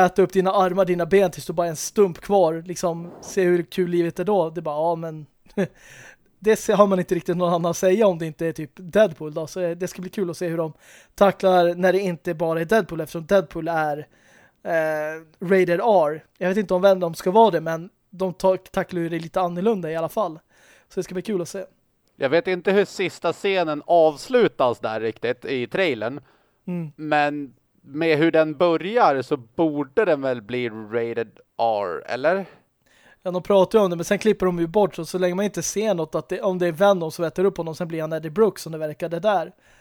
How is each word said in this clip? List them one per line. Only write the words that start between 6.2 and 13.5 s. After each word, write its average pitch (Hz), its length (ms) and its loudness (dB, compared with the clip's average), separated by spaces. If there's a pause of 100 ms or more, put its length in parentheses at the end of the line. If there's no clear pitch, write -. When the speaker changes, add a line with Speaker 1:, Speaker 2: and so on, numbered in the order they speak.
Speaker 1:
det 214 180 2
se-, - 160 -2
har 202 140 6
man 190 120 2
inte 180 160 -2
riktigt 170 220 -2
någon 180 180 0
annan 170 160 0
att 165 60 -4
säga 196 300 4
om 180 120 2
det 165 80 -6
inte 160 200 -6
är 160 60 -4
typ 156 220 -12
Deadpool 170 600 0
då. 160 120 -8
Så, - 140 -10
eh, 175 160 -2
det 175 120 -6
ska - 140 -14
bli 180 80 -12
kul 185 200 -4
att 156 60 -10
se 180 120 -4
hur 165 100 -4
de 160 140 -4 (420)
tacklar 180 600 4
när 180 180 2
det 190 80 2
inte 175 340 -4
bara 165 260 -2
är 170 40 -4
Deadpool, 170 360 0
eftersom 160 260 -10
Deadpool 165 420 0